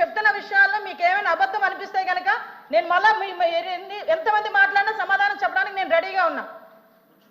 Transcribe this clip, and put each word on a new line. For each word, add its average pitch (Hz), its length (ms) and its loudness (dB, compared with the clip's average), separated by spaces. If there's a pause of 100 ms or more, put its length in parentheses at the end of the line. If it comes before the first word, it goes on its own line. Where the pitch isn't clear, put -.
చెప్తున్న 415 300 0
విషయాల్లో 403 480 2
మీకు 370 240 -8
ఏమైనా 370 280 2
అబద్ధం 381 320 0
అనిపిస్తే 381 400 -2
కనుక 370 260 -2 (420)
నేను 339 160 2
మళ్ళా 381 260 4
మీ, 392 180 -4
మీ 359 140 -2
ఎన్ని, 359 640 -4
ఎంతమంది 415 420 0
మాట్లాడినా 403 560 2
సమాధానం 392 380 0
చెప్పడానికి 381 320 -2
నేను 370 140 -4
రెడీగా 359 360 0
ఉన్నా. 277 220 -4 (840)